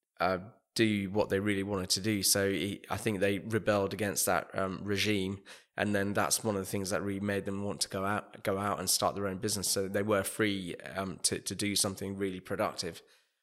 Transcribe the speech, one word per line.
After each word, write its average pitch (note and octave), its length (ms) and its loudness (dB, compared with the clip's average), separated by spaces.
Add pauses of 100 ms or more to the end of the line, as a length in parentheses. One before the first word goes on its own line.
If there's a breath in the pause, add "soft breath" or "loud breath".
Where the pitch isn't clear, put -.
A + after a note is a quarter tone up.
(200)
uh, F2+ 180 2 (380)
do G#2 340 2
what G#2 180 2
they G2 120 2
really G2+ 240 2
wanted F#2+ 260 -2
to G2+ 100 2
do. G#2 220 0
So G2 280 4
he, G2 380 -2
I F#2+ 80 0
think G#2 220 0
they G2+ 220 2
rebelled G2+ 520 2
against G2+ 340 0
that, F2+ 280 2
um, F#2+ 300 -2
regime. G2 560 0 (360 loud breath)
And G2+ 180 0
then G2+ 180 0
that's F#2+ 300 2
one G#2+ 140 0
of G2 40 -2
the F#2+ 100 -6
things G2 200 -4
that F2+ 120 0
really G2 180 -4
made G2 240 -2
them G2 180 -4
want G2+ 200 -4
to - 60 -4
go F#2+ 160 -2
out, G2+ 380 -4
go G2 160 0
out G2 220 -2
and F#2 100 -2
start F2+ 240 2
their G2 140 -2
own F#2+ 100 -4
business. G#2 300 -2
So G2 180 0
they G2+ 160 0
were G2+ 220 4
free, G2 500 0 (220)
um, F#2+ 260 -4
to, - 160 0
to - 160 -6
do G2+ 220 0
something G2 400 -2
really F#2+ 240 -2
productive. F#2 600 -4 (400 soft breath)